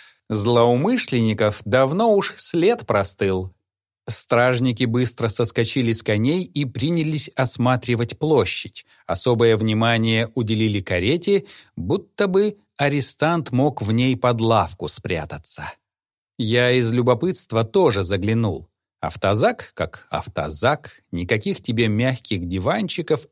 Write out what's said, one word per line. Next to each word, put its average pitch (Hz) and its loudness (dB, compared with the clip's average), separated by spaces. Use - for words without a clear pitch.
Злоумышленников 117 2
давно 143 2
уж 196 0
след 190 0
простыл. 95 -2
Стражники 123 0
быстро 120 -2
соскочили 117 -2
с 110 -4
коней 120 0
и 147 -4
принялись 156 -4
осматривать 120 0
площадь. - -2
Особое 113 2
внимание 113 2
уделили 110 0
карете, 135 0
будто 151 -2
бы 208 0
арестант 143 -2
мог 131 0
в 110 -2
ней 123 2
под 120 0
лавку 110 0
спрятаться. 76 -8
Я 123 2
из 120 2
любопытства 120 0
тоже 110 2
заглянул. 98 -2
Автозак 107 0
как - -8
автозак, 82 -4
никаких 107 -4
тебе 113 0
мягких 107 -2
диванчиков 156 -2